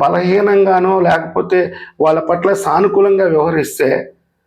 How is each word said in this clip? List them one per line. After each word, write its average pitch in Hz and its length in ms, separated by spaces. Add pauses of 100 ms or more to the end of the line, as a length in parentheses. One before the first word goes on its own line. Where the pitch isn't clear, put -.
బలహీనంగానో 185 880 (140)
లేకపోతే 170 520 (440)
వాళ్ళ 156 160 (100)
పట్ల 175 200 (140)
సానుకూలంగా 196 680
వ్యవహరిస్తే 151 560 (580)